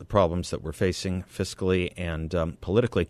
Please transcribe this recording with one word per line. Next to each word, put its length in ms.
problems 400
that 140
we're 100
facing 520
fiscally 720
and, 380
um, 280
politically. 480